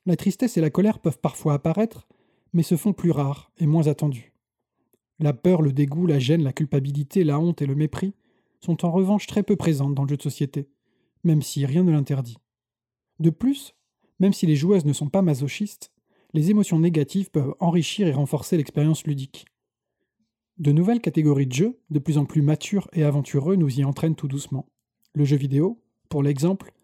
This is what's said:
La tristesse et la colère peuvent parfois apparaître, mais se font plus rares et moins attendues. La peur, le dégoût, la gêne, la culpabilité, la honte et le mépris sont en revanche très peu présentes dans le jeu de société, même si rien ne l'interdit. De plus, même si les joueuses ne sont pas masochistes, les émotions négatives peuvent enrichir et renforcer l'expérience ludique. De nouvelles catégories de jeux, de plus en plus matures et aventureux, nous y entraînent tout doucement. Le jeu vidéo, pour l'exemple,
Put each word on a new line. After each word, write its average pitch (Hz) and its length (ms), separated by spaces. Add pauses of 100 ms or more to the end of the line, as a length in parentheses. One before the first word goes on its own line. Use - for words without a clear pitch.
La 165 80
tristesse - 420
et 165 40
la 151 100
colère 208 260
peuvent - 220
parfois 151 340
apparaître, 165 540 (440)
mais 170 120
se 175 140
font 202 160
plus 170 180
rares 139 480
et 160 80
moins 156 180
attendues. 143 480 (840)
La 147 140
peur, 175 280
le 143 100
dégoût, 147 360
la 147 100
gêne, 147 240
la 135 100
culpabilité, 143 720
la 147 160
honte 170 220
et 143 60
le 139 80
mépris 156 400 (440)
sont 175 260
en 170 60
revanche 190 360
très 208 160
peu 202 120
présentes 143 380
dans 135 80
le 139 80
jeu 143 80
de - 60
société, 139 440 (560)
même 156 200
si 139 240
rien 165 160
ne 175 80
l'interdit. 135 460 (840)
De 160 100
plus, 254 460 (440)
même 196 140
si - 140
les 151 80
joueuses 170 300
ne 147 80
sont 147 160
pas 196 120
masochistes, 143 680 (420)
les 156 160
émotions 202 300
négatives 170 520
peuvent 143 300
enrichir 175 460
et 151 40
renforcer 143 460
l'expérience 151 480
ludique. 135 400 (1120)
De 143 160
nouvelles 196 260
catégories 147 480
de 127 60
jeux, 202 260 (120)
de 151 80
plus 151 180
en 143 80
plus - 160
matures 151 500
et 160 120
aventureux, 147 520
nous 143 240
y 139 60
entraînent 151 300
tout 151 120
doucement. 139 400 (460)
Le 147 100
jeu 143 140
vidéo, 143 440 (280)
pour 143 140
l'exemple, 147 500 (100)